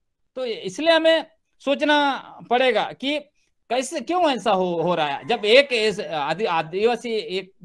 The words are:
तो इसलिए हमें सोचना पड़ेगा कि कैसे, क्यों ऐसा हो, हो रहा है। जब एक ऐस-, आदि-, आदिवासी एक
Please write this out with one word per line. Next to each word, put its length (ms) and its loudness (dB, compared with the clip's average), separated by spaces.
तो 100 -8
इसलिए 460 -4
हमें 360 4
सोचना 540 0
पड़ेगा 420 2
कि 260 -4
कैसे, 300 -4
क्यों 300 0
ऐसा 220 0
हो, 300 0
हो 120 0
रहा 120 0
है। 220 -6
जब 160 -2
एक 280 6
ऐस-, 340 -2
आदि-, 400 -4
आदिवासी 680 -2
एक 400 -6